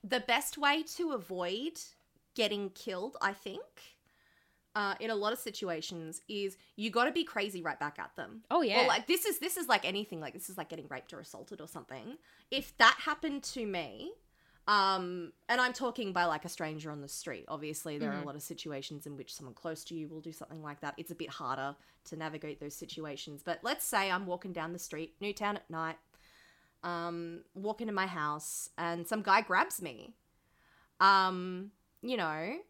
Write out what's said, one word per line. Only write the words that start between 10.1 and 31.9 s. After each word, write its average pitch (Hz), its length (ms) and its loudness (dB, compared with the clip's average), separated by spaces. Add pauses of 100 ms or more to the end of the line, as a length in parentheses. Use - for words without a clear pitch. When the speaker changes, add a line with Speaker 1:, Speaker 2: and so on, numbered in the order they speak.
Speaker 1:
like, 143 140 -8
this - 160 -10
is 185 80 -10
like 156 100 -8
getting 151 200 -10
raped 131 260 -10
or 170 60 -12
assaulted 165 420 -14
or 156 60 -12
something. 143 500 -12 (320)
If 269 260 -4
that 233 240 12
happened 302 440 -2
to 233 220 -4
me, 175 460 -4 (560)
um, 185 640 4 (160)
and 247 120 6
I'm 247 120 4
talking 240 400 0
by, 175 140 4
like, 156 180 2
a 175 40 -6
stranger 156 440 -6
on 147 80 -8
the 139 80 -10
street. - 400 -8
Obviously, 151 500 -4
there 147 120 0
are - 20 -2
a - 60 -2
Speaker 2:
Mm-hmm. 143 80 -4
Speaker 1:
lot 143 100 -8
of 147 60 -10
situations 147 640 -8
in 147 120 -10
which - 180 -12
someone 127 200 -12
close 160 300 -6
to 170 120 -8
you 156 100 -4
will 156 140 -10
do 165 120 -10
something 156 300 -12
like 147 180 -10
that. 147 160 -4
It's - 140 -10
a 170 60 -8
bit 160 140 -8
harder 135 440 -4 (300)
to - 120 -10
navigate 156 440 -6
those 147 160 -10
situations. 147 680 -10
But 170 220 -2
let's 254 200 0
say 196 280 2
I'm 190 140 0
walking 180 260 -4
down 170 200 -4
the 175 60 -8
street, 160 420 -8
Newtown 208 360 -2
at - 120 -12
night, 160 280 -4 (880)
um, 170 560 -4 (140)
walk 214 260 -2
into 220 120 -2
my 190 140 2
house, 151 720 -2
and 170 300 -2
some 214 140 0
guy 202 180 8
grabs 208 420 2
me. 135 320 -10 (840)
Um, 185 720 6 (280)